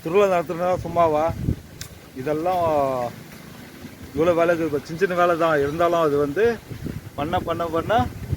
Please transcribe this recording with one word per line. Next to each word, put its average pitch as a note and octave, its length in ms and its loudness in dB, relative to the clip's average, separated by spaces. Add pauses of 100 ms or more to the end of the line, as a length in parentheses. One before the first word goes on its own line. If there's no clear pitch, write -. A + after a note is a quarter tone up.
திருவிழா G3 300 4
நடத்துறதுனா F3 520 0
சும்மாவா? E3 400 2 (1000)
இதெல்லாம் E3+ 420 0 (1500)
இவ்வளோ E3 260 4
வேலை E3+ 140 4
இருக்குது. D3+ 340 -2
சின்ன D#3+ 140 -8
சின்ன F3+ 200 0
வேலை F3 220 4
தான் D#3 200 4
இருந்தாலும் E3+ 420 2
அது C#3+ 180 2
வந்து C#3+ 200 0 (760)
பண்ண, E3+ 300 -2
பண்ண, E3+ 180 -2 (100)
பண்ண F#3 240 2 (360)